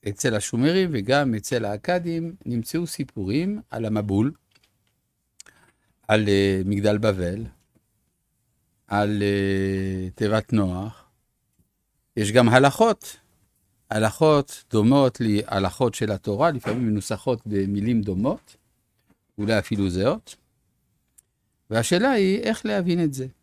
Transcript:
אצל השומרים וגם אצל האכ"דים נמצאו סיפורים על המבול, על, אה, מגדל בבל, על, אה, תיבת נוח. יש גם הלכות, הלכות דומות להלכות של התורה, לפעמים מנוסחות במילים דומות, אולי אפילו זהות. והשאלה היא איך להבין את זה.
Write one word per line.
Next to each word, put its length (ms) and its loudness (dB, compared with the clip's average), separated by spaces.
אצל 260 -2
השומרים 580 0
וגם 420 0
אצל 300 -4
האכ"דים 680 -4
נמצאו 420 -4
סיפורים 800 -4
על 160 -6
המבול, 460 0
על, 220 4
אה, 360 4
מגדל 320 0
בבל, 480 -2
על, 360 0
אה, 920 0
תיבת 380 -2
נוח. 520 -4
יש 140 -2
גם 180 6
הלכות, 680 4
הלכות 840 0
דומות 480 4
להלכות 760 0
של 160 -2
התורה, 400 0
לפעמים 360 -4
מנוסחות 580 -4
במילים 560 -2
דומות, 540 -4
אולי 220 0
אפילו 300 -2
זהות. 460 -2
והשאלה 420 2
היא 280 2
איך 260 -4
להבין 380 0
את 100 -2
זה. 140 -8